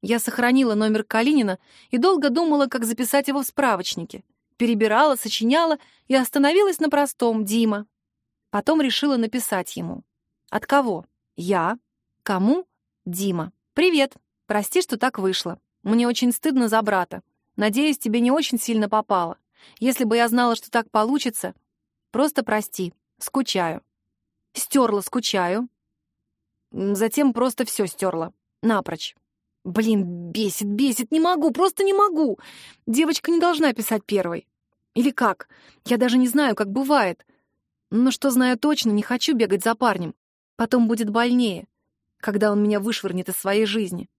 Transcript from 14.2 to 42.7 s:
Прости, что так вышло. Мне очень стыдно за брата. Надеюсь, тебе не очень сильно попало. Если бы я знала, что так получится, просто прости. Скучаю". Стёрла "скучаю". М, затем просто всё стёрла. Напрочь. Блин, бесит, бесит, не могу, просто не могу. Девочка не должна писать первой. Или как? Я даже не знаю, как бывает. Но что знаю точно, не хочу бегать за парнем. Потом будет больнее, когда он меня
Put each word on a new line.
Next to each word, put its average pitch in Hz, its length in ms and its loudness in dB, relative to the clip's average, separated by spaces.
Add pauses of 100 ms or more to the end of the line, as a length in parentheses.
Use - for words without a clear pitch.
Прости, 208 360 0
что 240 160 -4
так 254 200 -2
вышло. 185 400 -4 (240)
Мне 233 240 2
очень 240 260 0
стыдно 262 360 0
за 220 140 2
брата. 190 400 -2 (340)
Надеюсь, 240 420 0
тебе 233 220 0
не 240 100 2
очень 277 280 0
сильно 214 300 -2
попало. 196 500 -2 (400)
Если 254 260 0
бы 220 120 2
я 233 120 4
знала, 233 280 2
что - 140 -16
так 233 200 -2
получится, 226 640 -2 (560)
просто 285 320 0
прости. 208 500 -4 (260)
Скучаю". 185 640 -4 (680)
Стёрла 220 480 0
"скучаю". 202 680 -2 (1040)
М, 196 220 -2
затем 226 380 2
просто 240 320 -2
всё 214 220 -4
стёрла. 170 480 -6 (280)
Напрочь. 196 540 -2 (480)
Блин, 208 400 0
бесит, 175 640 -6
бесит, 226 440 -2
не 311 100 2
могу, 330 300 2
просто 359 320 0
не 392 120 2
могу. 320 440 2 (480)
Девочка 302 440 0
не 339 100 4
должна 320 320 2
писать 220 320 -4
первой. 175 420 -4 (480)
Или 247 160 2
как? 220 380 -2 (380)
Я 240 100 0
даже 247 220 2
не 254 100 4
знаю, 262 260 2
как 208 160 -4
бывает. 254 540 0 (640)
Но 247 200 2
что 277 200 -2
знаю 254 280 2
точно, 285 320 0
не 208 120 2
хочу 254 320 -2
бегать 202 300 0
за 226 100 2
парнем. 185 400 -2 (420)
Потом 233 300 2
будет 220 240 0
больнее, 233 560 0 (540)
когда 208 320 0
он 208 100 2
меня 208 180 2